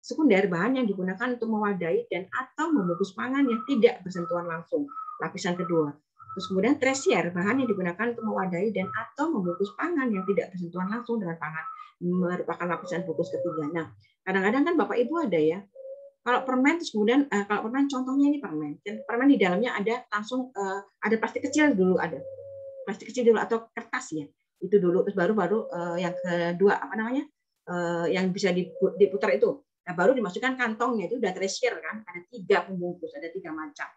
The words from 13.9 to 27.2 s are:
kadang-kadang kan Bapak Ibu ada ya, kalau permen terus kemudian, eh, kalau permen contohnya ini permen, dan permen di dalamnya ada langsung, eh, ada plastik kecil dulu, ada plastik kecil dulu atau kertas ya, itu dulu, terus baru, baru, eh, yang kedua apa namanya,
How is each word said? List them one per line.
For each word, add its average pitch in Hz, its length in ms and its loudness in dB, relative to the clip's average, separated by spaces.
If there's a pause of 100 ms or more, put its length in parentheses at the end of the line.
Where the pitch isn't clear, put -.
kadang-kadang 196 400 2
kan 339 160 2
Bapak - 160 0
Ibu 285 320 0
ada 175 80 2
ya, 160 240 2 (640)
kalau 247 240 2
permen 269 320 2
terus 320 80 -8
kemudian, 240 400 4
eh, 202 160 0
kalau 208 240 -2
permen 269 160 2
contohnya 277 480 2
ini 294 80 -2
permen, 151 400 -6
dan 214 240 -10
permen 240 240 4
di 277 80 10
dalamnya 196 400 2
ada 220 320 -2
langsung, 240 480 -4
eh, 196 240 -4 (240)
ada 214 160 4
plastik - 240 -4
kecil 285 320 4
dulu, 185 240 6
ada 165 160 -4 (720)
plastik - 240 -10
kecil 233 160 4
dulu 226 80 8
atau 226 400 -2
kertas 254 400 -8
ya, 143 80 -6 (400)
itu 196 160 4
dulu, 175 240 4
terus 202 160 -2
baru, 196 160 4
baru, 208 320 0
eh, - 320 -4
yang 180 160 -2
kedua 175 640 2
apa 190 160 -8
namanya, 240 320 -2 (400)